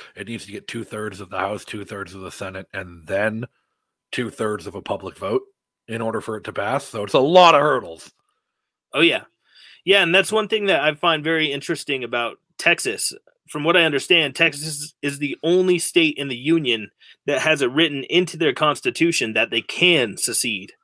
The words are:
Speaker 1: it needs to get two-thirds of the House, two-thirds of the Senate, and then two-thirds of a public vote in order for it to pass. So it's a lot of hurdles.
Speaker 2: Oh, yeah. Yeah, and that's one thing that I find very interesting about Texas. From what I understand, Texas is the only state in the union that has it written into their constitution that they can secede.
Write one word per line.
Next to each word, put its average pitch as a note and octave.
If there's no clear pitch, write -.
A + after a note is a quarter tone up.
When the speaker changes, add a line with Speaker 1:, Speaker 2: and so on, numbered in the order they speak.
Speaker 1:
it G2
needs A2+
to G2+
get G2+
two-thirds G#2+
of F#2+
the F#2+
House, G2
two-thirds G2
of F#2+
the F#2
Senate, F#2+
and F2
then G#2+
two-thirds G#2+
of F#2+
a G2
public F#2+
vote G2+
in A2+
order A2+
for A2
it G2
to G#2+
pass. A2+
So G#2+
it's G#2
a D3
lot E3+
of C#3+
hurdles. A#2+
Speaker 2:
Oh, C#3
yeah. C3+
Yeah, G3
and E3+
that's F#3+
one G#3+
thing G#3+
that E3
I D3+
find D#3+
very D#3
interesting C#3
about A#2
Texas. -
From D3
what E3+
I E3+
understand, D3+
Texas D3
is C#3
the C#3+
only F3+
state D#3+
in C#3
the C3
union B2
that C#3+
has D#3
it B2
written C#3+
into E3+
their D#3
constitution C#3+
that A2+
they A#2
can E3
secede. G#2+